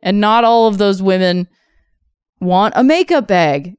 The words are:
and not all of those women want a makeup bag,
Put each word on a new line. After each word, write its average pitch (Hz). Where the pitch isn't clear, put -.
and 202
not 220
all 226
of 208
those 196
women 185
want 185
a 240
makeup 320
bag, 170